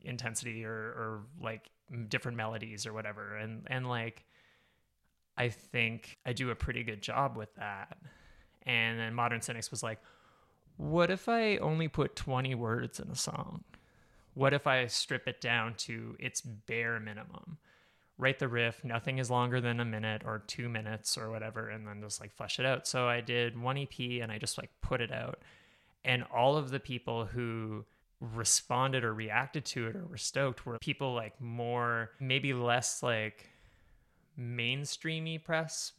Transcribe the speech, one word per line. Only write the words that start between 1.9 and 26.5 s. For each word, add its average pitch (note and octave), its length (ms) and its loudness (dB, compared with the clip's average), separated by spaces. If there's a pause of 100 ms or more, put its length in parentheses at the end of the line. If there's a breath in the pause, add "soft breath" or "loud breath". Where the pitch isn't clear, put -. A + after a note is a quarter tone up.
m-, A#2 160 -4
different A#2+ 300 -2
melodies A2 480 -4
or A2 80 -6
whatever. G#2 420 -6
And, A2 300 -6
and, B2+ 240 -2
like, A#2 360 -4 (1120 soft breath)
I B2 140 2
think A2+ 720 -4
I B2+ 100 -2
do B2 180 0
a - 40 -2
pretty A#2+ 280 -2
good G#2+ 180 -6
job B2 340 0
with G#2+ 200 -10
that. G2+ 420 -8 (640 loud breath)
And A2+ 360 2
then A2+ 160 -2
Modern A#2 260 2
Cynics A#2 300 -6
was A#2 100 -4
like, A2 160 -2 (800 soft breath)
"What E3 320 4
if F#3 180 0
I A3+ 300 4
only D#3+ 300 2
put - 280 0
twenty C3 380 0
words A#2+ 460 0
in - 100 -6
a B2+ 60 -6
song? - 480 -2 (720 soft breath)
What C#3 180 6
if C#3+ 140 2
I C3 180 6
strip - 420 0
it - 140 -4
down A#2 360 2
to A2+ 420 -6
its - 220 -4
bare A#2 580 -2
minimum? G#2+ 580 -10 (600 soft breath)
Write C3 200 4
the C#3 100 2
riff, A#2 360 2
nothing B2 340 0
is B2+ 140 2
longer B2 280 6
than A#2+ 200 2
a A#2 60 2
minute A2 380 0
or G#2+ 220 -4
two A#2+ 240 -4
minutes A2 480 -2
or A2 140 -4
whatever, A2 380 -4
and G#2+ 180 -8
then G#2 140 -8
just, G#2 180 -6
like, G#2 140 -12
flesh - 260 -4
it B2+ 60 4
out." C3 200 2
So B2+ 220 4
I A#2+ 140 4
did A#2+ 380 2
one B2+ 180 0
E C#3 100 -2
P B2 320 -4
and A2+ 120 -4
I G#2+ 60 -4
just, - 220 -2
like, - 100 -10 (120)
put B2+ 200 2
it A2+ 100 0
out. A#2+ 300 -4 (600 soft breath)
And B2 220 4
all C3 320 6